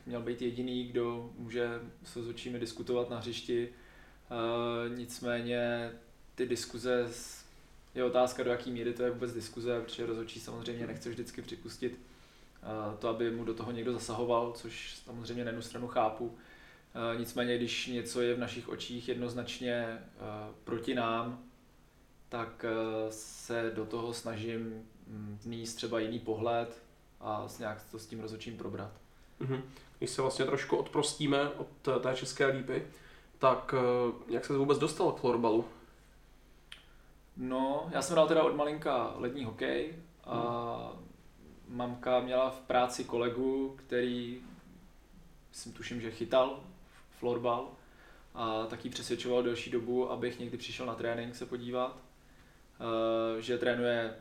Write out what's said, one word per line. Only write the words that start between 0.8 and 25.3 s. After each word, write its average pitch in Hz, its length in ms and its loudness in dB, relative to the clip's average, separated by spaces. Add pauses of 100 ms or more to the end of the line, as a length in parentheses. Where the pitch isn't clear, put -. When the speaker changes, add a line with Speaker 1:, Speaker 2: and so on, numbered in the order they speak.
Speaker 1:
kdo 120 540 0
může 120 300 -2 (360)
s - 120 -14
rozhodčími 120 420 -6
diskutovat 120 520 0
na 120 80 -4
hřišti. 120 500 -2 (600)
Eh, 117 680 0
nicméně 120 960 -2 (420)
ty 127 120 0
diskuze 123 520 2 (120)
s-, - 340 -12 (500)
je 127 100 2
otázka, 123 380 4
do 123 80 2
jaký 120 200 0
míry 120 220 0
to 120 100 -2
je 123 80 4
vůbec 120 220 -2
diskuze, 117 480 -2
protože 117 260 -4
rozhodčí 113 340 -4
samozřejmě 117 460 -6
nechce 113 240 -6
vždycky 120 320 -8
připustit, - 560 -6 (640)
eh, 107 360 -4
to, 120 100 0
aby 117 220 2
mu 117 140 -2
do 113 100 0
toho 117 180 -4
někdo 120 200 -2
zasahoval, 117 600 2
což - 520 -10
samozřejmě 120 400 -6
na 117 40 -2
jednu 117 140 -4
stranu 120 260 -6
chápu. 117 460 2 (800)
Eh, 117 40 -2
nicméně, 120 380 2
když 120 300 0
něco 123 340 0
je 120 140 6
v 120 40 0
našich 120 300 -4
očích - 400 -6
jednoznačně, 120 640 -2
eh, 117 260 -2 (640)
proti 117 300 0
nám, 120 480 0 (880)
tak, 113 360 -6
eh, 113 80 2 (400)
se 117 600 -4
do 110 120 -2
toho 117 280 -2
snažím, 113 720 -4 (200)
mm, 107 380 -10